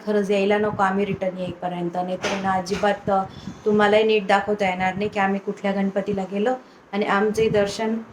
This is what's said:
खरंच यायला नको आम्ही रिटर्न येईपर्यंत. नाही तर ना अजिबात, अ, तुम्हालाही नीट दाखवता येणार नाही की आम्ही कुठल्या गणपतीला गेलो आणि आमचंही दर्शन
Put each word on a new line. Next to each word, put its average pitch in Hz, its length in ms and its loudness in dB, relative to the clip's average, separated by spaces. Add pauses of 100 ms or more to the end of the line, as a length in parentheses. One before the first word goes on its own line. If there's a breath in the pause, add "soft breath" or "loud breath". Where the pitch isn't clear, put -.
खरंच 208 240 2
यायला 202 280 4
नको 208 240 0
आम्ही 196 240 2
रिटर्न 185 320 -4
येईपर्यंत. 175 580 -6
नाही 180 280 -2
तर 202 180 -2
ना 190 100 0
अजिबात, 196 580 0
अ, 196 120 2 (420 loud breath)
तुम्हालाही 214 400 4
नीट 214 220 2
दाखवता 202 420 2
येणार 185 260 -2
नाही 208 140 -4
की 208 120 -4
आम्ही 196 200 0
कुठल्या 196 320 -4
गणपतीला 196 600 -2
गेलो 214 220 0 (380 loud breath)
आणि 202 140 0
आमचंही 214 420 2
दर्शन 214 480 0 (160)